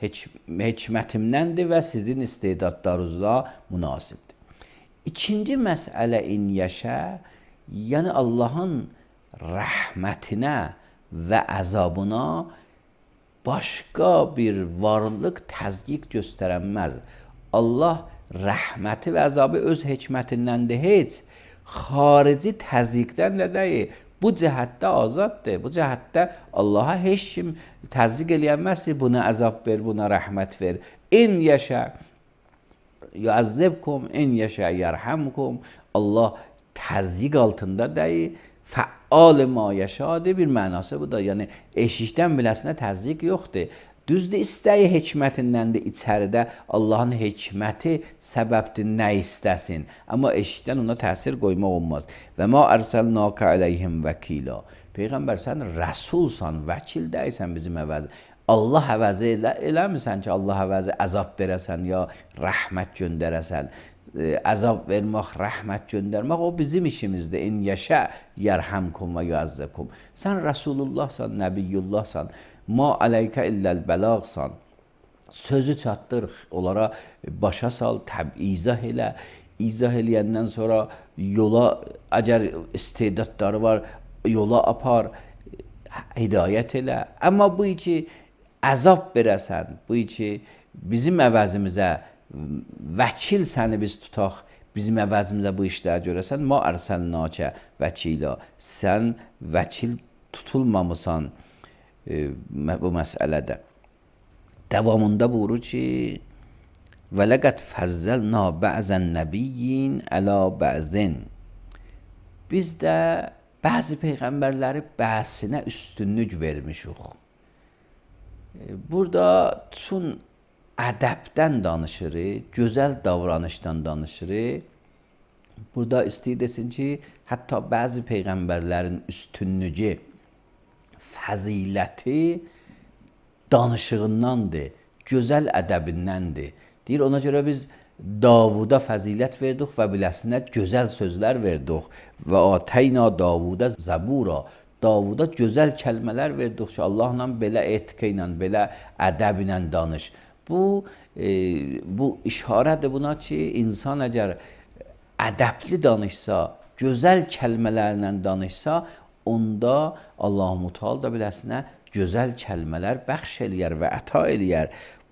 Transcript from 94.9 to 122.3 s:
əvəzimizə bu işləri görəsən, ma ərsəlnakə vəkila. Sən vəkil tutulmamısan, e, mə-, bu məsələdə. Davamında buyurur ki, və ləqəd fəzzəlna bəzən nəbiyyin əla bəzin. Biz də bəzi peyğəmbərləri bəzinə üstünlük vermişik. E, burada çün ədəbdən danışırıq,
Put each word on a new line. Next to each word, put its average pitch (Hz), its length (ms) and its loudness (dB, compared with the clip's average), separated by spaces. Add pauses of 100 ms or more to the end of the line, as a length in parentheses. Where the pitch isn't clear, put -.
əvəzimizə 101 500 0
bu 98 160 -2
işləri 87 380 -2
görəsən, 95 380 -4
ma 139 200 2
ərsəlnakə 85 880 -4 (220)
vəkila. 76 600 -4 (180)
Sən 110 580 -2 (300)
vəkil 107 560 -4 (360)
tutulmamısan, 90 960 0 (720)
e, 76 300 -4 (160)
mə-, 76 340 -4
bu 90 120 -2
məsələdə. 76 640 -2 (1120)
Davamında 107 580 4
buyurur 117 320 0
ki, 127 220 -6 (1300)
və 98 180 2
ləqəd 135 320 4
fəzzəlna 104 920 0
bəzən 92 580 0
nəbiyyin 123 920 -2
əla 98 480 2
bəzin. 80 640 0 (1300)
Biz 170 300 -2
də 160 200 0 (600)
bəzi 165 420 -2
peyğəmbərləri 135 800 -2 (140)
bəzinə 113 680 -2
üstünlük 107 680 -4
vermişik. 78 680 -8 (1500)
E, - 300 -14
burada 180 460 2 (420)
çün 175 480 -6 (640)
ədəbdən 123 840 0
danışırıq, 85 880 -4